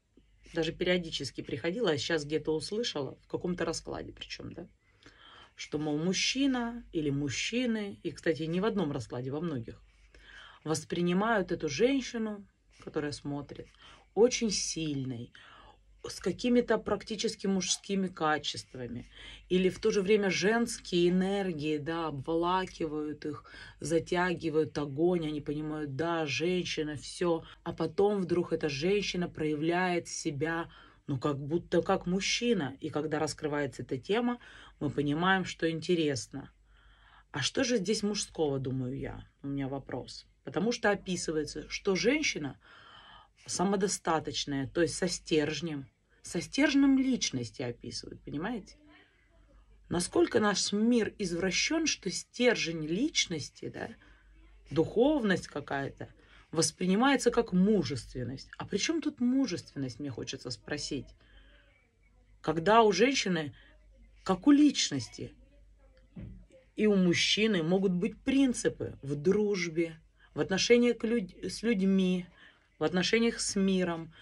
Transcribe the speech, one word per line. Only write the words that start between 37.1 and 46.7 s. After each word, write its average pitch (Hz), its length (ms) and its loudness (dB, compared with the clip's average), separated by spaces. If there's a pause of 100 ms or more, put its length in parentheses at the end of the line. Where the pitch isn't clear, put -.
А 135 100 -4
что 262 220 0
же 240 120 2
здесь 208 260 0
мужского, 170 560 -2
думаю 131 400 -4
я, 107 260 -10 (180)
у 143 60 -8
меня 139 200 -4
вопрос. 139 580 -8 (180)
Потому 175 280 0
что 226 180 2
описывается, 160 760 -4
что - 260 -2
женщина 190 640 0 (880)
самодостаточная, 160 1200 0
то 175 140 0
есть 156 120 2
со 185 140 -2
стержнем, 151 760 -2 (360)
со - 180 -4
стержнем 277 580 4